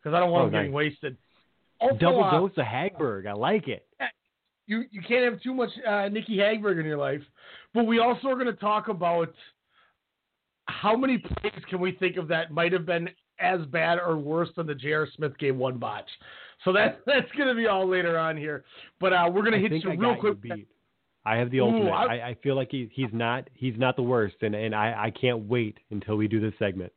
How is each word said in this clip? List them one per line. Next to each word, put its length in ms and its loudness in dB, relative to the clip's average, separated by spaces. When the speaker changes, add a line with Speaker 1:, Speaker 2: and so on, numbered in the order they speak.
Speaker 1:
'cause 100 -4
I 60 4
don't 120 4
want 120 4
Speaker 2:
Oh, 40 6
Speaker 1:
'em 40 0
getting 200 0
Speaker 2:
nice. 40 -6
Speaker 1:
wasted. 420 -4
Also, 180 2
Speaker 2:
Double 260 6
Speaker 1:
uh, 80 4
Speaker 2:
dose 260 2
of 80 0
Hagberg. 640 -4
I 60 -4
like 340 0
it. 180 -8
Speaker 1:
You, 260 -4
you 100 -12
can't 300 2
have 100 -10
too 120 -6
much, 160 -2
uh, 220 0
Nicky 280 -4
Hagberg 420 2
in 60 -2
your 120 -4
life. 240 -2
But 120 4
we 140 4
also 300 2
are 60 2
gonna 180 -2
talk 340 -2
about 460 0
how 280 0
many 240 2
plays 500 -6
can 100 -4
we 120 0
think 260 -2
of 120 -6
that 220 -2
might 220 2
have 120 0
been 240 -2
as 280 2
bad 320 2
or 180 0
worse 380 -2
than 120 -6
the 80 -6
J 180 -4
R 220 0
Smith 220 -6
game 200 0
one 200 -2
botch. 320 -8
So 100 2
that, 280 2
<laughs> 40 -14
that's 320 2
gonna 180 2
be 120 0
all 200 2
later 300 2
on 200 -2
here. 260 -8
But, 140 2
uh, 200 4
we're 100 2
gonna 140 2
Speaker 2:
I 40 2
Speaker 1:
hit 100 2
Speaker 2:
think 120 -2
Speaker 1:
you 80 -2
Speaker 2:
I 40 -2
Speaker 1:
real 200 2
Speaker 2:
got 80 -6
you 120 2
Speaker 1:
quick. 60 -18
Speaker 2:
beat. 260 -12
I 120 2
have 140 0
the 80 2
Speaker 1:
Ooh, 60 6
Speaker 2:
ultimate. 260 4
Speaker 1:
I 140 2
Speaker 2:
I, 240 -2
I 140 -10
feel 120 0
like 160 -2
he, 220 -6
he's 200 -2
not, 400 0
he's 240 -4
not 180 2
the 80 -2
worst, 380 2
and, 140 0
and 200 -4
I, 300 0
I 60 -2
can't 360 -2
wait 300 -2
until 260 -4
we 100 2
do 120 0
this 200 -2
segment. 380 -4